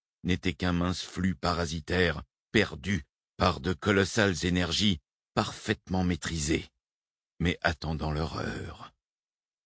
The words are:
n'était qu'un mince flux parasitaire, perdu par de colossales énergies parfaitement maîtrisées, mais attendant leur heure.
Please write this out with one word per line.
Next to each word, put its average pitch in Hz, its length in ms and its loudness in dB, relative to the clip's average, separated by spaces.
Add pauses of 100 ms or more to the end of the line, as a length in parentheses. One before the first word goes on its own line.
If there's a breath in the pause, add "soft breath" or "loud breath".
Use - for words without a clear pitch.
(220)
n'était 90 320 0
qu'un 90 180 0
mince 87 300 0
flux 92 320 0
parasitaire, 85 880 0 (280)
perdu 92 540 0 (320)
par 87 240 2
de 90 120 -2
colossales 98 720 2
énergies 90 560 2 (340)
parfaitement 104 680 -2
maîtrisées, 80 640 -2 (680)
mais 85 240 0
attendant 80 480 -2
leur 76 260 -2
heure. - 560 -8 (720)